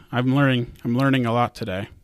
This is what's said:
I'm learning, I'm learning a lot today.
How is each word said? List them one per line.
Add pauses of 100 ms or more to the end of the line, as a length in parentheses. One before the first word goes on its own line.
(120)
I'm
learning, (100)
I'm
learning
a
lot
today. (140)